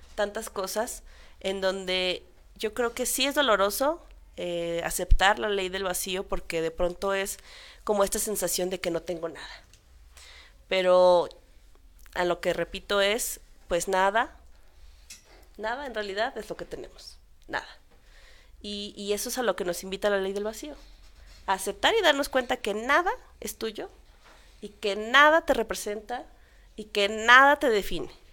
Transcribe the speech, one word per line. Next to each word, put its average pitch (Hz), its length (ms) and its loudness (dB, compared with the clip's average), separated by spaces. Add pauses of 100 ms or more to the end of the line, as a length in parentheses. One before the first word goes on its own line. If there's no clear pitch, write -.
(160)
Tantas 208 340 -4
cosas, 208 540 -6 (380)
en 190 200 -4
donde 185 600 -2 (320)
yo 214 180 -6
creo 233 200 -2
que 247 120 -6
sí 254 200 -2
es 277 100 -2
doloroso, 262 640 2 (360)
eh, 170 460 -4
aceptar 185 560 4
la 220 100 -2
ley 196 200 -2
del 190 140 -6
vacío, 185 440 -4
porque 170 340 -4
de 160 100 -2
pronto 180 420 -2
es 196 240 -4 (460)
como 202 200 2
esta 202 160 -2
sensación 185 500 -2
de 185 100 -6
que 175 120 -4
no 165 100 -4
tengo 165 280 -8
nada. - 340 -16 (1040)
Pero 180 640 6 (840)
a 175 120 -2
lo 175 160 -2
que 175 120 0
repito 190 480 -2
es, 202 380 -2 (280)
pues 170 200 -2
nada, 196 480 2 (1200)
nada 233 280 -6
en 254 80 -10
realidad 214 440 -4
es 214 120 -10
lo - 80 -10
que 175 80 -10
tenemos, - 520 -16 (300)
nada. 127 200 -6 (960)
Y, 208 360 -10
y 202 160 -4
eso 208 160 -6
es - 80 -8
a 254 60 -2
lo 196 120 0
que 185 100 -6
nos 175 180 -6
invita 190 260 -4
la 202 80 2
ley 190 160 -4
del 202 100 -6
vacío. 247 320 -10 (680)
A 196 80 -2
aceptar 196 420 0
y 453 60 2
darnos 285 280 2
cuenta 254 280 -2
que 208 160 -4
nada 285 380 0 (280)
es - 180 -10
tuyo, 220 320 -8 (720)
y 208 80 -12
que 196 260 -4
nada 277 460 6
te 302 120 2
representa, 220 720 -6 (500)
y 208 100 -12
que 202 240 0
nada 247 480 8
te 294 120 0
define, 190 400 0 (240)